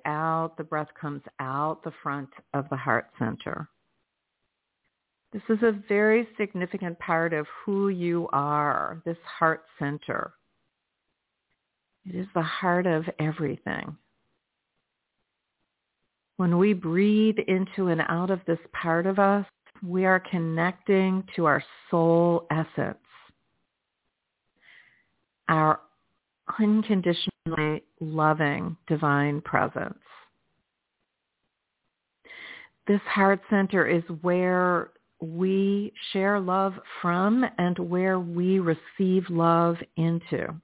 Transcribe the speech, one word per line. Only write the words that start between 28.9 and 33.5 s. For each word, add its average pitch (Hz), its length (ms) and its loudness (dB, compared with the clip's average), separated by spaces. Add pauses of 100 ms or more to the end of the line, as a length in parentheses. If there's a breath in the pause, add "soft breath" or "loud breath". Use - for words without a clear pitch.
presence. - 580 -4 (3000 loud breath)
This 202 200 2
heart 196 420 2
center 190 380 2